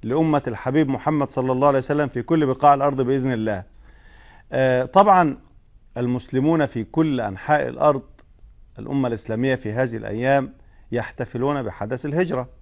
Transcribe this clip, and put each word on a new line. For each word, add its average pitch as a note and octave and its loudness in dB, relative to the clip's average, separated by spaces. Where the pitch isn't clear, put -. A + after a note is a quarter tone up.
لأمة D3 0
الحبيب C3 0
محمد C#3+ -2
صلى C3 -2
الله C3 2
عليه C#3 4
وسلم D3 -2
في B2 -6
كل D#3+ 0
بقاع C#3 6
الأرض C#3 0
بإذن C3 0
الله. A2 -4
آه، C3 2
طبعًا F#3 4
المسلمون C3 0
في A#2 -6
كل D3+ 0
أنحاء B2 -2
الأرض، C3+ 0
الأمة B2+ -4
الإسلامية A#2 -2
في A2 -6
هذه A#2 -2
الأيام A#2+ 0
يحتفلون B2+ -4
بحدث A2+ -8
الهجرة D3 -2